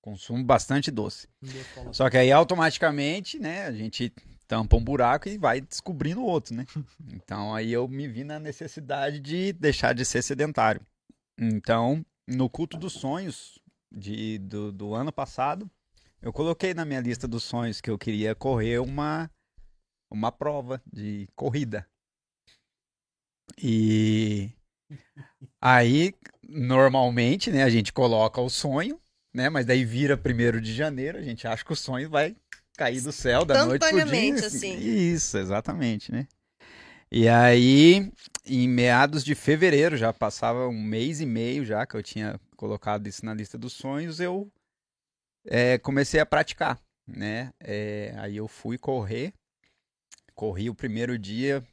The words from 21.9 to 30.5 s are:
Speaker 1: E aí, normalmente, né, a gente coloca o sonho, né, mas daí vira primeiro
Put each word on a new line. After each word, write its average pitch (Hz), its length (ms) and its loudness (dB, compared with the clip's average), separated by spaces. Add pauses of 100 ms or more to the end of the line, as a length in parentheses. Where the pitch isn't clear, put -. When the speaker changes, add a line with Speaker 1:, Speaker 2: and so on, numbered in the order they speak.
Speaker 1:
E 110 880 2 (1120)
aí, 127 540 6 (320)
normalmente, 131 1040 2
né, 139 140 2
a 131 60 6
gente 113 220 2
coloca 113 480 2
o 127 100 0
sonho, 165 500 -4 (340)
né, 127 140 0
mas 147 180 0
daí 127 180 4
vira 135 320 0
primeiro 120 440 2